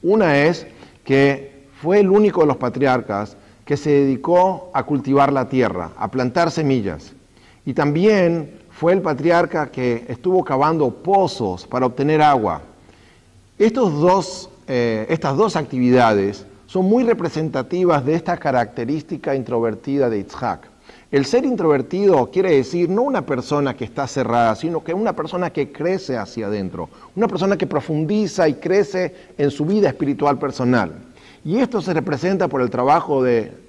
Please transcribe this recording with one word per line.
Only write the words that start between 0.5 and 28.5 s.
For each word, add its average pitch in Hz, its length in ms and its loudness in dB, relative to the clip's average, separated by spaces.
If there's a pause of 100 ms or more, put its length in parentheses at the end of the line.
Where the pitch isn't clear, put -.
que 139 640 0 (160)
fue 180 160 2
el 196 120 4
único 202 320 4
de 151 40 6
los 139 100 2
patriarcas 123 800 -2 (280)
que 147 120 -2
se 147 140 -2
dedicó 147 840 2
a 131 100 -2
cultivar 139 480 2
la 131 160 -2
tierra, 90 480 0
a 107 120 -6
plantar 131 440 -2
semillas. 117 640 -4 (520)
Y 127 80 -6
también 165 880 2 (100)
fue 170 220 0
el 190 100 2
patriarca 160 680 0
que 120 380 -2
estuvo 180 360 0
cavando 147 460 0
pozos 135 760 -2
para 127 200 -2
obtener 143 360 0
agua. 107 400 2 (960)
Estos 226 420 2
dos, 180 500 0 (180)
eh, 117 400 -2
estas 156 280 -2
dos 185 200 0
actividades 123 920 2 (200)
son 185 200 -2
muy 226 160 4
representativas 160 1000 0
de 147 100 0
esta 165 220 -2
característica 135 1000 -4
introvertida 120 720 -2
de 110 100 -2
Yitzhak. 98 500 -8 (440)
El 139 120 2
ser 233 200 0
introvertido 175 840 2
quiere 185 240 2
decir 165 340 0
no 196 140 0
una 254 200 -2
persona 135 520 -2
que - 100 -8
está 135 220 -6
cerrada, 117 480 0
sino 160 300 -6
que 165 100 -6
una 202 180 -2
persona 175 380 -6
que 156 220 -4
crece 170 440 -4
hacia 107 300 -6
adentro, 95 420 -6 (280)
una 214 100 0
persona 196 300 -2
que 190 100 -4
profundiza 160 840 -2
y 147 60 0